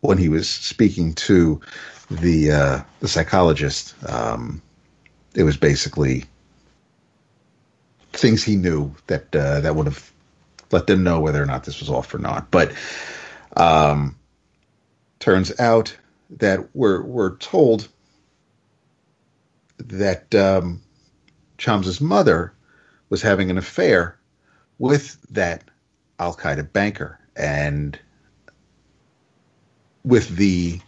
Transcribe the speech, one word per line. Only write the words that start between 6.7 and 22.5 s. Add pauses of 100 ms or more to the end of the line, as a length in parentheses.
things
he
knew (140)
that,
uh,
that
would
have (600)
let
them
know
whether
or
not
this
was
off
or
not.
But, (840)
um, (1040)
turns
out (340)
that
we're,
we're
told (1900)
that,
um, (760)
Chalms's
mother (580)